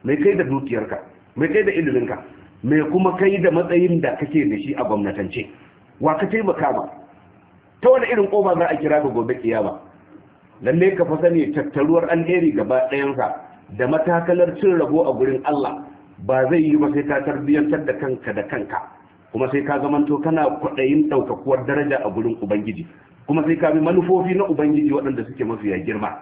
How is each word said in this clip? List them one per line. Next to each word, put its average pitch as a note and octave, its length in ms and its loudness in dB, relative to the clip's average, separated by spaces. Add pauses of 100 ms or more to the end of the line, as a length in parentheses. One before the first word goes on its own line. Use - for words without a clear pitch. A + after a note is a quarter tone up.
Me C3+ 140 0
kai D3 180 4
da F3 80 0
dukiyarka? A#2 560 -4 (360)
Me D#3 120 0
kai G#3+ 160 2
da G3 80 2
iliminka? D3+ 460 -2 (460)
Me D3 180 2 (100)
kuma F#3 260 2
kai G3 240 2
da F3+ 100 4
matsayin F3 500 2
da B2+ 160 -2
kake D3 320 0
da A2 80 -2
shi A#2 200 -6
a B2+ 60 -2
gwamnatance? G2+ 640 -4 (500)
Wa D#3 180 2
ka G3+ 100 -2
taimaka F#3 440 -2
ma? - 140 -4 (960)
Ta B3 80 6
wani B3+ 180 6
irin G#3+ 220 2
kofa G3 300 2
za E3+ 100 4
a - 80 0
kira D3+ 240 2
ka C#3+ 80 -2
gobe A#2 320 -2
kiyama? A2+ 380 -2 (840)
Lalle F3 340 2
ka F3 100 0
fa D3+ 160 -2
sani E3 300 2
tattaruwar D3+ 580 0
alheri E3 440 2
gaba B2+ 380 0
ɗayansa C3+ 360 -2 (500)
da B2 100 -2
matakalar E3+ 760 0
cin F#3 180 4
rabo D3+ 300 2
a B2+ 40 -2
gurin C3 320 0
Allah D3 380 -2 (360)
ba C3 300 0
zai D#3+ 120 4
yi D3+ 160 4
ba D3 160 4
sai C#3+ 120 0
ka D3 200 -2
tarbiyyantar D3 600 0
da B2+ 80 -2
kanka B2+ 400 -6
da G2+ 100 -4
kanka, G#2 360 -8 (520)
kuma C3 200 -2
sai C#3+ 120 0
ka C#3+ 160 -2
zamanto D3 420 0
kana D#3+ 240 2 (160)
kwaɗayin D3 480 2
ɗaukakuwar C3 580 -2
daraja C#3 380 0
a G#2 40 -2
gurin A2+ 320 -2
Ubangiji, G#2 460 -4 (400)
kuma D3+ 160 2
sai D#3 140 0
ka D#3+ 140 2
bi D#3 80 2
manufofi F3+ 560 2
na G3 120 2
Ubangiji D3+ 460 2
waɗanda C3 340 -4
suke B2 160 -8
mafiya G#2 400 -4
girma. G#2 380 -6